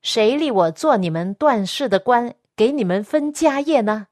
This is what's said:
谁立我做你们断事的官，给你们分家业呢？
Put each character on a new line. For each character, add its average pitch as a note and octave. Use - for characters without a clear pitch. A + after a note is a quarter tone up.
谁 A3+
立 D#4
我 F#3
做 C#4
你 F3+
们 F3
断 A#3+
事 C4+
的 G3
官， A#3+
给 A3
你 C#4+
们 F#3
分 D4
家 C#4+
业 C#4+
呢？ G#3+